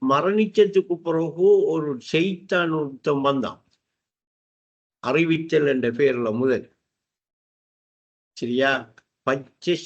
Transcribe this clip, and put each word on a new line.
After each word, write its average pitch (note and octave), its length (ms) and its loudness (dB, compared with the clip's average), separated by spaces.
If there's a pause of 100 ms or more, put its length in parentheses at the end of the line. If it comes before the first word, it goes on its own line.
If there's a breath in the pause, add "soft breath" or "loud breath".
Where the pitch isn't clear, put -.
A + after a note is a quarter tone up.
(120)
மரணிச்சதுக்கு G3 840 2 (120)
பிறகு E3 400 0 (260)
ஒரு D3+ 160 -2 (220)
செய்தான் F3 720 0
ஒருத்தன் C#3 480 -2
வந்தான், A#2+ 340 -4 (1400)
அறிவித்தல் D#3 720 0
என்ற A#2+ 120 -2 (120)
பேர்ல B2 300 0 (140)
முதல். C3 240 0 (1700)
சரியா? B2+ 320 0 (580)
பச்சை C#3 460 -4 (120)